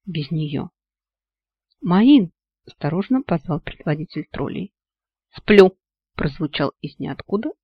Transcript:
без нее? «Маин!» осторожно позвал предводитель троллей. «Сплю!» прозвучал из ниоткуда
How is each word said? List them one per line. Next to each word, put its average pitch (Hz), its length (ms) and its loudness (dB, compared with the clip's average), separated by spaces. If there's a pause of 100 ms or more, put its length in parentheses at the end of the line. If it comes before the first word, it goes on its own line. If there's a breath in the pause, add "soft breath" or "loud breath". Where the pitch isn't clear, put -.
без 156 260 -8
нее? 156 380 -6 (1120)
«Маин!» 214 520 4 (340)
осторожно 196 560 -4
позвал 165 380 -4
предводитель - 680 -8
троллей. - 440 -8 (600)
«Сплю!» 190 440 6 (360)
прозвучал 147 680 -6
из - 160 -14
ниоткуда 202 540 -8 (120)